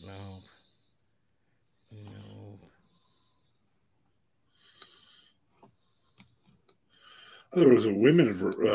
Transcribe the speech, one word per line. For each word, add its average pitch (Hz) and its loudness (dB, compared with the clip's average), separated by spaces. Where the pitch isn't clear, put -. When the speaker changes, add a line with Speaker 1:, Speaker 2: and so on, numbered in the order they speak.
Speaker 1:
no. 98 -18
Nope. 104 -20
Speaker 2:
Oh, 180 0
there 156 6
was 113 4
a 107 0
women 127 4
ver-, 95 -4